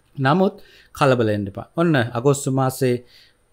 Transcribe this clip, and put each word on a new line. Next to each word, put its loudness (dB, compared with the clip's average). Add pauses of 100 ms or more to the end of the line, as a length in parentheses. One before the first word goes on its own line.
(160)
නමුත් 0 (400)
කලබල 2
වෙන්න -2
එපා. -12
ඔන්න 0 (160)
අගෝස්තු 0
මාසේ 0 (580)